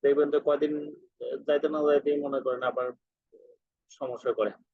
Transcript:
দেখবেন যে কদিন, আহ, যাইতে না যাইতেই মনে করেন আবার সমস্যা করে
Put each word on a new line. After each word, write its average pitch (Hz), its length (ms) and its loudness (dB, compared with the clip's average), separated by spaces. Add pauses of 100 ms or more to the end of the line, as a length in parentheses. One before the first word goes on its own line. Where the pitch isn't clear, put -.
দেখবেন 143 280 4
যে 147 140 2
কদিন, 147 300 2 (460)
আহ, 123 160 -6 (100)
যাইতে 147 220 2
না 156 180 -2
যাইতেই 147 400 4
মনে 139 140 -2
করেন 127 220 -4
আবার 123 240 -2 (1040)
সমস্যা 127 420 -6
করে 104 200 0 (220)